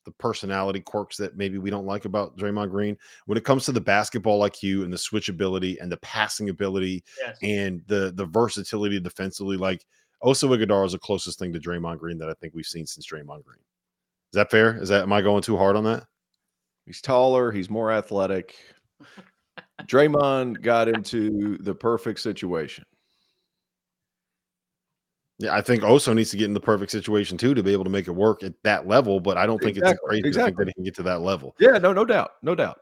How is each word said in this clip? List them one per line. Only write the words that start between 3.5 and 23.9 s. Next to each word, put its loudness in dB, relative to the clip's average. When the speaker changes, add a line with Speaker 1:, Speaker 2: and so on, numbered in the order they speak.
Speaker 1:
to -2
the -2
basketball 2
I 4
Q -4
and -6
the -8
switchability -4
and -10
the -8
passing -4
ability -4
Speaker 2:
Yes. -12
Speaker 1:
and -4
the, -2
the -6
versatility -2
defensively, -6
like, -4
Oso 4
Ighodaro 2
is -6
the -6
closest -6
thing -8
to -8
Draymond -8
Green -10
that -8
I -10
think -16
we've -12
seen -12
since -16
Draymond -16
Green. -20
Is -12
that 4
fair? 6
Is -4
that, 6
am 0
I 6
going 4
too 0
hard 6
on 0
that? -2
Speaker 3:
He's -18
taller. 4
He's -6
more -2
athletic. -2
Speaker 2:
<laughs> -20
Speaker 3:
Draymond 2
got 4
into -2
the -6
perfect -2
situation. -6